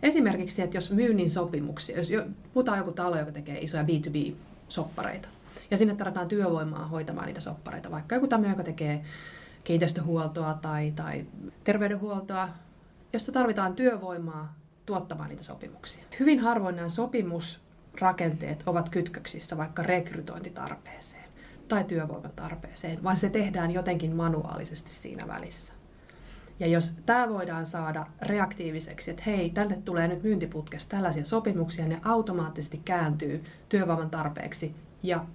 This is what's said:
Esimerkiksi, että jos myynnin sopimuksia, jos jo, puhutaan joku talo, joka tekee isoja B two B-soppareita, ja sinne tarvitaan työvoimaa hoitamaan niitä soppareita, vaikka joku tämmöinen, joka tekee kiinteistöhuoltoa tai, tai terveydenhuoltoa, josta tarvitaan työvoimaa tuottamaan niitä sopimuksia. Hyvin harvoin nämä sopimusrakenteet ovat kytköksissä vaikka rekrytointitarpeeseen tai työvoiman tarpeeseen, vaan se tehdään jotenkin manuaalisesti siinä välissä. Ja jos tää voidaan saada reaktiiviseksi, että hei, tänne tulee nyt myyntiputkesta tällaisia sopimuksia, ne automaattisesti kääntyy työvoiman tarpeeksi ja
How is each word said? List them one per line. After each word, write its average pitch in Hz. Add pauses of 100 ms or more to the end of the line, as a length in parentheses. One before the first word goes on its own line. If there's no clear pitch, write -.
Esimerkiksi, 208
että 180
jos 175
myynnin 202
sopimuksia, 165
jos 170
jo, 220 (280)
puhutaan 254
joku 175
talo, 175
joka 151
tekee 147
isoja 156
B 151
two 156
B-soppareita, - (440)
ja 202
sinne 208
tarvitaan 190
työvoimaa 160
hoitamaan 156
niitä -
soppareita, -
vaikka 156
joku 262
tämmöinen, 214
joka 190
tekee 151 (600)
kiinteistöhuoltoa 165
tai, 151
tai 151 (380)
terveydenhuoltoa, 202 (640)
josta 226
tarvitaan 208
työvoimaa 175 (300)
tuottamaan 170
niitä 71
sopimuksia. - (160)
Hyvin 277
harvoin 220
nämä 170
sopimusrakenteet 170
ovat 170
kytköksissä -
vaikka 156
rekrytointitarpeeseen - (380)
tai 202
työvoiman 156
tarpeeseen, -
vaan 190
se 196
tehdään 190
jotenkin 175
manuaalisesti 160
siinä -
välissä. - (880)
Ja 175
jos 165 (120)
tää 240
voidaan 175
saada 160 (160)
reaktiiviseksi, 175
että 170
hei, 196
tänne 202
tulee 170
nyt 170
myyntiputkesta 165
tällaisia 160
sopimuksia, 170
ne 165
automaattisesti 170
kääntyy 156 (260)
työvoiman 165
tarpeeksi 156 (280)
ja 170